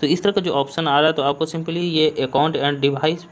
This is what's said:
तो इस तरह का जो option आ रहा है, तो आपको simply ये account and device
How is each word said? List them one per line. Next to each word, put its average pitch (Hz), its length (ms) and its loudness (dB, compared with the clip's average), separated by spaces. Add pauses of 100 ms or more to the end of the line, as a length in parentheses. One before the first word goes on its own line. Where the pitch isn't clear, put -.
तो 147 60 2
इस 175 160 0
तरह 202 80 2
का 196 100 -2
जो 175 100 -4
option 143 360 -2
आ 143 120 4
रहा 156 80 4
है, 160 60 2
तो 151 80 -2
आपको 139 240 0
simply 165 320 -6
ये 156 420 0
account 147 360 0
and 139 260 -2
device 147 400 0 (100)